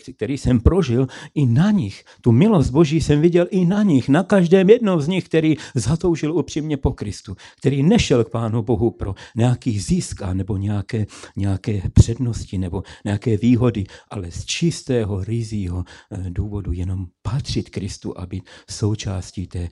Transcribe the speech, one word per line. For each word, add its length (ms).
který 220
jsem 220
prožil 460
i 120
na 240
nich. 340
Tu 120
milost 380
boží 300
jsem 200
viděl 300
i 140
na 180
nich, 260
na 140
každém 480
jednom 300
z 80
nich, 160
který 320
zatoužil 640
upřímně 400
po 160
Kristu, 440
který 240
nešel 420
k 60
Pánu 320
Bohu 280
pro 240
nějaký 440
zisk 420
a 120
nebo 220
nějaké, 500
nějaké 460
přednosti 640
nebo 240
nějaké 320
výhody, 480
ale 200
z 140
čistého, 800
ryzího, 600
eh, 200
důvodu 420
jenom 340
patřit 480
Kristu 480
a 80
být 180
součástí 760
té 260